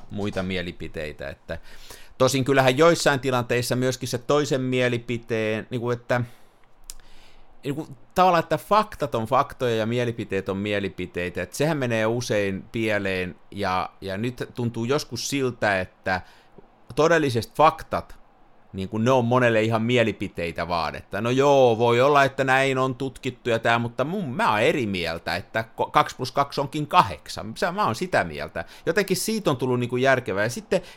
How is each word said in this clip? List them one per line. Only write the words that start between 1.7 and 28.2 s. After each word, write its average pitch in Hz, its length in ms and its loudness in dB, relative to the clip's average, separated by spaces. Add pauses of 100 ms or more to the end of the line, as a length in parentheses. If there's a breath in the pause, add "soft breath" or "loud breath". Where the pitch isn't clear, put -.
tosin 127 280 2
kyllähän 131 320 4
joissain 156 420 4
tilanteissa 123 560 0
myöskin 123 340 -2
se 123 80 -4
toisen 143 440 0
mielipiteen, 120 1080 -2
niinku, 120 220 -4
että, 120 300 -2 (1400 soft breath)
niinku, 139 240 -6 (280)
tavallaan, 180 280 6
että 156 140 -2
faktat 202 580 0
on 113 100 0
faktoja 127 500 0
ja 110 100 0
mielipiteet 117 640 -2
on 95 80 -2
mielipiteitä, 92 840 -4
että - 160 -8
sehän 156 200 0
menee 117 280 0
usein 107 640 -2
pieleen, 98 640 -2 (160)
ja, 92 380 -2 (120)
ja 95 160 -6
nyt 120 380 -6
tuntuu 117 300 -4
joskus 131 440 -4
siltä, 120 520 0
että 92 400 -6 (760 soft breath)
todelliset 147 580 2
faktat, - 640 0 (580)
niin 95 160 -6
kun 110 160 -2
ne 127 60 4
on 127 140 4
monelle 120 360 4
ihan 113 200 0
mielipiteitä 98 840 -2
vaan, 80 280 -2
että 98 260 -8
no 117 80 -2
joo, 131 480 6
voi 120 240 4
olla, 143 220 6
että 135 200 0
näin 135 340 2
on 131 180 0
tutkittu 127 540 -6
ja 113 100 2
tää, 117 200 2
mutta 117 240 -4
mun, 170 320 -4
mä 190 160 0
oon 107 100 2
eri 143 240 2
mieltä, 85 500 -4
että 110 300 -6 (160)
ko-, - 100 -4
kaksi 147 240 2
plus 123 160 -8
kaksi - 300 -2
onkin 143 260 -6
kahdeksan. 110 680 0
Se, 180 140 -2
mä 202 140 -2
oon 113 100 0
sitä 156 280 0